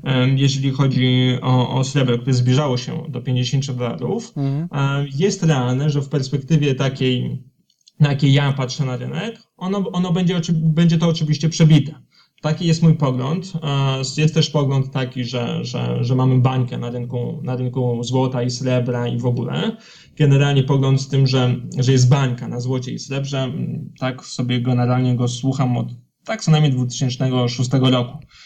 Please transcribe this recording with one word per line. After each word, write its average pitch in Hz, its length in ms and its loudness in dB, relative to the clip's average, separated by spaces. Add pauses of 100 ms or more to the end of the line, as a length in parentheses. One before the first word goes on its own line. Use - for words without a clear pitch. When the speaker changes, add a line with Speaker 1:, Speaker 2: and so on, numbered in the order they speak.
Speaker 1:
em, 131 340 2
jeżeli 135 340 2
chodzi 127 680 2
o, 127 340 2
o 131 80 2
srebro, 127 340 0
które 131 160 0
zbliżało 127 440 2
się - 320 -6
do 123 120 -8
pięćdziesięciu 127 520 -2
dolarów, 123 640 -6
Speaker 2:
Mhm. 143 340 -2
Speaker 1:
em, 139 440 -2
jest 196 280 0
realne, 135 460 2
że 143 120 0
w - 80 -8
perspektywie 143 680 0
takiej, 127 680 -2 (560)
na 147 100 6
jakiej 139 240 2
ja 143 200 2
patrzę 135 320 -4
na 127 120 -4
rynek, 156 440 -8 (160)
ono, 190 340 -4
ono 180 220 0
będzie 185 240 2
oczy-, 170 160 0
będzie 160 440 4
to 165 100 2
oczywiście 156 420 0
przebite. 156 440 6 (480)
Taki 160 260 -2
jest 165 160 2
mój 160 100 8
pogląd. 139 600 -2 (640)
E, 156 40 0
jest 156 120 2
też 160 160 0
pogląd 135 420 0
taki, 127 320 -4
że, 120 420 -4
że, 123 380 -4
że 127 120 2
mamy 131 260 4
bańkę 127 360 0
na 120 120 -6
rynku, 120 540 -6
na 127 120 -4
rynku 123 480 -2
złota 127 400 0
i 123 80 -2
srebra 123 560 -2
i 120 120 -4
w 120 60 -4
ogóle. 143 520 -2 (400)
Generalnie 139 460 4
pogląd 135 380 2
z - 60 -8
tym, 135 200 2
że, 123 280 2 (240)
że 131 120 2
jest 127 180 6
bańka 127 380 2
na 117 120 -6
złocie 127 320 -4
i 117 80 -8
srebrze, 135 440 -6
m, - 460 -6 (100)
tak 127 260 -6
sobie 123 360 -2
generalnie 123 540 2
go 120 120 0
słucham 127 500 -2
od 120 100 -4 (380)
tak - 160 -6
co 160 100 2
najmniej 151 220 4
dwutysięcznego 127 760 -2
szóstego 127 420 0
roku. 123 280 -2 (280)